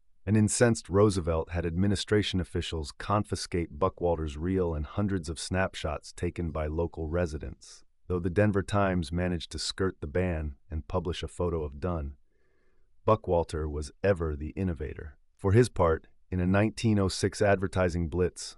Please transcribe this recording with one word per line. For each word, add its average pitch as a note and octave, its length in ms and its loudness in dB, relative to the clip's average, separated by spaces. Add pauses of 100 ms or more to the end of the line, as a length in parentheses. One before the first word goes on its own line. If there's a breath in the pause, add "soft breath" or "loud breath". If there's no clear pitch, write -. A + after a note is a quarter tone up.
(240)
An G#2 120 4
incensed A2 520 4
Roosevelt F2 640 2
had E2+ 160 -2
administration F#2+ 760 0
officials E2 520 -6
confiscate F#2 880 -4
Buckwalter's D#2+ 580 0
reel F2 380 0
and D2+ 120 -4
hundreds G2 420 -2
of D#2+ 120 -8
snapshots F#2 720 -4
taken E2+ 380 -4
by D#2 160 -4
local E2 420 -4
residents, D#2 760 -4 (220)
though F2+ 140 -2
the F2+ 100 -2
Denver G2 320 4
Times F#2 480 2
managed F2 420 -2
to E2+ 60 -8
skirt - 420 -2
the D#2+ 60 -8
ban D#2 480 -2 (160)
and D#2 160 -6
publish E2+ 360 -4
a D#2+ 60 -6
photo E2 360 -2
of C#2 160 -10
Dunn. D#2+ 320 -4 (920)
Buckwalter E2+ 640 2
was D2 220 -6 (140)
ever E2 320 2
the D2+ 140 -8
innovator. E2 640 -6 (200)
For F#2+ 160 0
his A#2+ 160 6
part, E2 380 2 (240)
in F2+ 80 -2
a F2+ 80 2
nineteen G#2 540 2
oh F#2+ 80 2
six - 340 -2
advertising F#2 680 2
blitz F2 500 -2